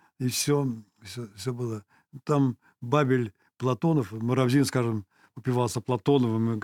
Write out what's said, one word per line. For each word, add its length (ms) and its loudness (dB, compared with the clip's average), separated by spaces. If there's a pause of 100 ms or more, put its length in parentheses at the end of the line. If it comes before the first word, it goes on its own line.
(200)
И 80 -2
все, 380 0 (360)
все, 340 -14
все 160 -6
было. 320 -8 (400)
Там 320 2 (240)
Бабель, 520 2 (260)
Платонов, 540 0
Муравьин, 520 2
скажем, 420 -2 (300)
упивался 440 -2
Платоновым, 800 2
и 60 -8